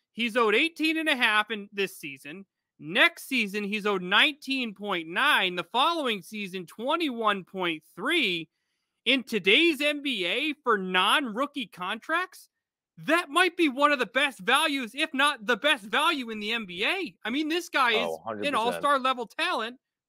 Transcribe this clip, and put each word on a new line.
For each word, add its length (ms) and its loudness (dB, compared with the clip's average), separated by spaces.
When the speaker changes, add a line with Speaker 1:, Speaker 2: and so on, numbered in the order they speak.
Speaker 1:
he's 260 -2
owed 160 4
eighteen 440 0
and 120 0
a 60 2
half 340 2
in 240 -8
this 240 -4
season. 480 -14
Next 480 0
season, 360 -2
he's 240 -4
owed 160 0
nineteen 720 0
point 320 -4
nine. 480 0
The 80 -4
following 580 -2
season, 440 -10
twenty-one 800 -2
point 360 -4
three. 540 -2
In 180 2
today's 580 4
N 220 0
B 220 -4
A, 280 -2
for 140 2
non-rookie 920 0
contracts, 800 -6
that 240 2
might 280 2
be 120 4
one 220 4
of 60 4
the 80 0
best 340 0
values, 540 2
if 220 -2
not 320 2
the 100 2
best 280 2
value 440 0
in 100 -6
the 120 -4
N 160 -2
B 180 -2
A. 300 -4
I 60 -2
mean, 160 -2
this 220 -2
guy 240 4
is 140 2
Speaker 2:
Oh, 160 -6
hundred 160 -8
percent. 160 -2
Speaker 1:
an 40 2
all-star 400 2
level 260 0
talent, 520 -4